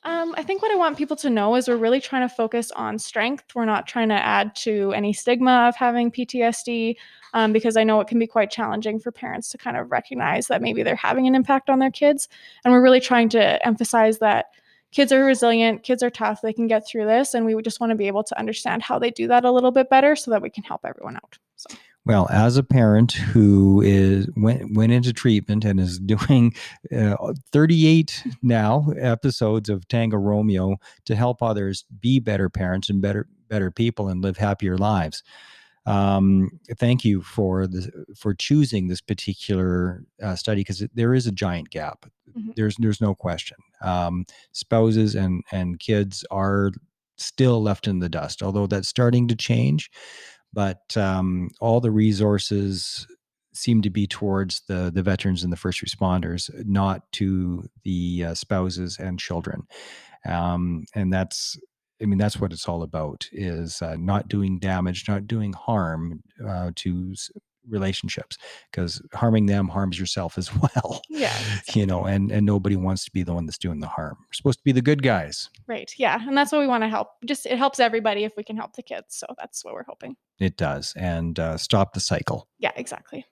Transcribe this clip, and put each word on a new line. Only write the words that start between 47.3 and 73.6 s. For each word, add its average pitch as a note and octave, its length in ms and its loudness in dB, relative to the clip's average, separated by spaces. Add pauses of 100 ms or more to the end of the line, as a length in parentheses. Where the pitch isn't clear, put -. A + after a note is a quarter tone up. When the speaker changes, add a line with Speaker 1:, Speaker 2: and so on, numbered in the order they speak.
Speaker 2:
left G#2 260 -2
in F#2+ 120 -2
the F2 100 -2
dust, D#2+ 320 -8
although G2 240 -2
that's G2 220 -4
starting A#2+ 400 2
to A#2+ 80 0
change. B2 560 -2 (600)
But, G2 440 -4
um, F#2 520 -2 (120)
all A#2 180 2
the A#2+ 120 0
resources G#2 1160 0 (460)
seem A#2 300 0
to G#2 60 -2
be G2+ 160 -2
towards G2 600 -4
the, F2+ 260 -4
the F#2+ 80 0
veterans F#2 440 -2
and F2 80 -2
the - 20 -6
first - 260 -6
responders, F2 680 -4 (160)
not G2 480 -2
to F#2 500 -2 (220)
the, F2 400 -4
uh, E2+ 80 -6
spouses F2+ 640 -6
and F2+ 180 -8
children. E2+ 440 -8 (680)
Um, F2 560 -4 (100)
and F#2+ 200 -2
that's, - 440 -4 (440)
I A2+ 40 -4
mean, G2+ 120 0
that's G#2 200 0
what F#2+ 140 -4
it's E2 160 -12
all E2+ 160 -6
about, D#2 480 -10
is, E2+ 500 -8
uh, E2 160 -8
not F#2 300 -4
doing F#2+ 320 -2
damage, F2+ 480 -4
not G2+ 180 -4
doing G#2+ 280 -4
harm, E2+ 680 -4 (240)
uh, F2+ 300 -6
to F2+ 380 -6
s-, - 180 -14 (380)
relationships, - 720 -6 (340)
'cause F2 300 -6 (100)
harming A2 320 2
them G2+ 220 0
harms F2+ 320 -4
yourself F2+ 360 -6
as F#2 200 -6
<laughs> A2+ 200 0
well. - 240 -6 (100)
Speaker 1:
Yeah, C#4+ 220 -4 (440)
Speaker 2:
You G#2 100 2
know, F#2 140 -2
Speaker 1:
exactly. F#2+ 140 -4
Speaker 2:
and, G2 180 0
and G#2 140 2
nobody G2 300 0
wants F#2 300 -4
to - 60 -18
be F#2+ 100 -4
the F2 140 -4
one E2+ 100 -6
that's D#2 140 -12